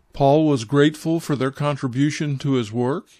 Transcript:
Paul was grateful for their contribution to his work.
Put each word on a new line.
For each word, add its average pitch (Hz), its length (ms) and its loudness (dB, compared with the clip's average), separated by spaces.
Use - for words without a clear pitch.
Paul 147 340 4
was 139 160 2
grateful 151 560 2
for 156 160 -4
their 131 160 -2
contribution 143 880 -2
to 139 140 -2
his 117 180 -2
work. 123 360 -4